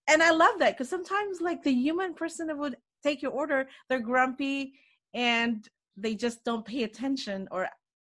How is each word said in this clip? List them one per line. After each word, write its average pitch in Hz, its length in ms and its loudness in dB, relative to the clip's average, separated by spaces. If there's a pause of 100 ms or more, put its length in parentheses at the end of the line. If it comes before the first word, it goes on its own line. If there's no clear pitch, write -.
(100)
And 311 120 6
I 330 80 6
love 339 300 6
that, 233 180 4
'cause 254 100 -6
sometimes, 370 540 -4
like, 339 200 -4
the 277 120 2 (120)
human 339 280 -2
person 330 320 -6
that 311 100 -4
would 285 200 -6 (260)
take 285 180 -2
your 277 120 -4
order, 269 360 -2 (200)
they're 262 120 0 (120)
grumpy 269 600 0 (400)
and 233 560 0 (300)
they 220 160 -4
just 233 300 -4
don't 226 200 -2
pay 247 200 -4
attention 214 640 -6
or 185 180 -4 (340)